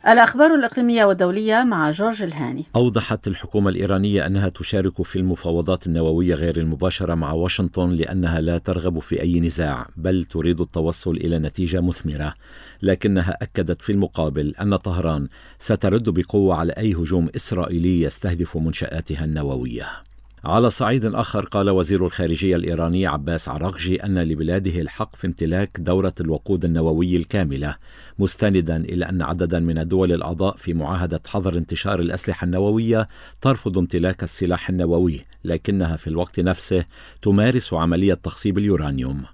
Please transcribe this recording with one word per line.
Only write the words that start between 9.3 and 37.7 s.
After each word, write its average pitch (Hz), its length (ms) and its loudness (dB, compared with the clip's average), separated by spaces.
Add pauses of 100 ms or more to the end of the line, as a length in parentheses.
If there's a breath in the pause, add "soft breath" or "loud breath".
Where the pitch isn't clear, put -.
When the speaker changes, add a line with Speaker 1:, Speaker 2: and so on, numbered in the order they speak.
Speaker 2:
نزاع، 78 460 -2 (100)
بل 90 280 0
تريد 85 360 0
التوصل 85 560 -2
إلى 82 220 -2
نتيجة 82 420 -2
مثمرة، 76 540 -4 (480 soft breath)
لكنها 95 600 2
أكدت 87 400 -4
في 107 100 -2
المقابل 76 680 0
أن 101 160 0
طهران 82 520 -2 (300 soft breath)
سترد 107 500 0
بقوة 90 480 2
على 82 160 0
أي 107 220 0
هجوم 82 420 0
إسرائيلي 87 680 0
يستهدف 85 540 -2
منشآتها 80 680 -4
النووية. 67 840 -6 (420)
على 113 220 4
صعيد 120 340 0
آخر، 107 400 -2
قال 101 260 0
وزير 90 360 2
الخارجية 87 500 0
الإيراني 85 500 0
عباس 78 420 -2
عراقجي 87 560 -4
أن 95 140 0
لبلاده 85 600 0
الحق - 360 -8
في - 100 -6
امتلاك 87 440 -2 (100)
دورة 90 400 0
الوقود 80 440 -2
النووي 82 520 2
الكاملة، 73 600 -2 (420 soft breath)
مستندا 92 580 2
إلى 82 320 -4
أن 90 140 -2
عددا 85 360 0
من 85 200 0
الدول 90 340 2
الأعضاء 87 440 -2
في 85 180 -6
معاهدة 82 520 -2
حظر 92 320 -2
انتشار 87 420 -4
الأسلحة 85 440 -2
النووية 107 640 2 (320 soft breath)
ترفض 113 380 0
امتلاك 90 440 0
السلاح 87 480 -2
النووي، 85 500 2 (240)
لكنها 82 520 -2
في - 100 -12
الوقت 85 340 -4
نفسه 90 440 0 (380 soft breath)
تمارس 107 520 2